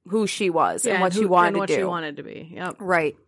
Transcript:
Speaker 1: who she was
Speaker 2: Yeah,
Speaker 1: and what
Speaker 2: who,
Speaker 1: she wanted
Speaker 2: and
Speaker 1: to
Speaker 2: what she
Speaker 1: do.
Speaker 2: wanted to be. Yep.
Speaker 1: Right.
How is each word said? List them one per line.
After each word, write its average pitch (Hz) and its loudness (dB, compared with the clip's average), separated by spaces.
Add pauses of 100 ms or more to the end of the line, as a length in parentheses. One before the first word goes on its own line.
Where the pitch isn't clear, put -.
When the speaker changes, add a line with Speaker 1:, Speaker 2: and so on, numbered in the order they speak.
Speaker 1:
who 208 0
she 185 -2
was 143 2
Speaker 2:
Yeah, 226 0
Speaker 1:
and 185 2
what 185 2
Speaker 2:
who, 208 0
Speaker 1:
she 214 2
wanted 180 6
Speaker 2:
and 196 0
Speaker 1:
to - -2
Speaker 2:
what 196 -2
she 156 2
Speaker 1:
do. 190 0
Speaker 2:
wanted 160 -6
to 147 -10
be. - -16
Yep. 175 -8
Speaker 1:
Right. 175 0 (120)